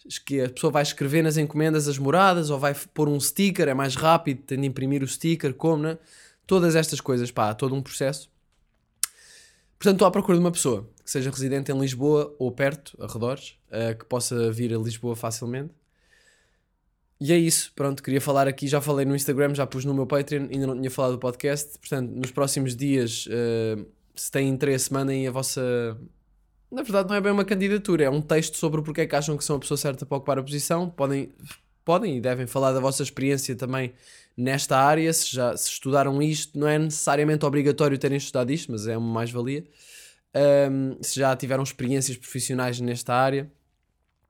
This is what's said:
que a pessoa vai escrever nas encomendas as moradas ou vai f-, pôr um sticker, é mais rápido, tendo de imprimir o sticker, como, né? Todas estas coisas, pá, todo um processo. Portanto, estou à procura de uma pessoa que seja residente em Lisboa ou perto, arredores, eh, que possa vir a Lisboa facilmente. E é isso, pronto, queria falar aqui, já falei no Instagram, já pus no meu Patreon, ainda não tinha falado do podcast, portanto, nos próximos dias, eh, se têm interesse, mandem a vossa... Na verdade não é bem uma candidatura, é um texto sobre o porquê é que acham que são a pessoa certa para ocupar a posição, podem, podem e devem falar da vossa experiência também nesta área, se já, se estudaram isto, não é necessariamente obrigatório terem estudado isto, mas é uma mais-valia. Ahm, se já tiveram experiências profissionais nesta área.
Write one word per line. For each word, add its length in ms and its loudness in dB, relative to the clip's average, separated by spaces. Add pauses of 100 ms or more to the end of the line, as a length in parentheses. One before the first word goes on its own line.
(260)
que 160 -2
a 80 0
pessoa 220 0
vai 120 2
escrever 380 0
nas 160 2
encomendas 500 2
as 100 -2
moradas 520 4
ou 100 -2
vai 120 0
f-, 180 -8
pôr 180 0
um 120 2
sticker, 480 2
é 60 2
mais 220 0
rápido, 480 2
tendo 180 -4
de 60 0
imprimir 360 -2
o 40 -4
sticker, 460 -2
como, 300 0
né? 140 -4 (480)
Todas 300 4
estas 240 0
coisas, 320 -2
pá, 220 0
todo 220 -2
um 60 -4
processo. 480 -4 (1500)
Portanto, 180 4
estou 120 6
à 40 8
procura 260 2
de 60 4
uma 80 2
pessoa 380 -2 (140)
que 80 -12
seja 200 -2
residente 400 -4
em 80 0
Lisboa 580 2
ou 140 -2
perto, 500 -2
arredores, 540 -6 (160)
eh, 220 -2
que 120 -12
possa 460 0
vir 220 -2
a 40 -2
Lisboa 380 -4
facilmente. 580 -8 (1500)
E 120 2
é 40 6
isso, 380 2
pronto, 260 -2
queria 200 0
falar 260 4
aqui, 180 -4
já 140 2
falei 260 0
no 80 2
Instagram, 400 0
já 140 -2
pus 160 -8
no 100 -2
meu 140 0
Patreon, 420 -2
ainda 160 -2
não 100 -2
tinha 140 -4
falado 240 0
do 60 -6
podcast, 580 -4
portanto, 340 -6
nos 200 -6
próximos 440 -2
dias, 540 0
eh, 480 0 (380)
se 160 -10
têm 160 0
interesse, 460 0
mandem 340 -2
a 40 -4
vossa... 680 -2 (720)
Na 100 -8
verdade 280 0
não 60 0
é 60 0
bem 100 2
uma 120 2
candidatura, 640 2
é 40 4
um 120 0
texto 340 0
sobre 240 0
o 40 -4
porquê 180 -4
é 60 2
que 80 -2
acham 200 0
que 80 -6
são 120 -2
a 40 -2
pessoa 180 -4
certa 280 -4
para 120 -4
ocupar 200 0
a 60 -4
posição, 460 -2
podem, 440 -2 (500)
podem 340 2
e 40 -4
devem 260 -2
falar 240 2
da 80 2
vossa 220 0
experiência 540 -2
também 380 -4 (440)
nesta 400 0
área, 340 6
se 240 -2
já, 220 0
se 140 -4
estudaram 500 2
isto, 360 -2
não 100 2
é 100 4
necessariamente 640 2
obrigatório 540 2
terem 200 0
estudado 340 -2
isto, 200 -4
mas 160 -6
é 80 -2
uma 160 -2
mais-valia. 540 -4 (680)
Ahm, 680 4
se 180 -4
já 160 2
tiveram 280 -2
experiências 520 -2
profissionais 640 -4
nesta 340 -4
área. 380 0 (800)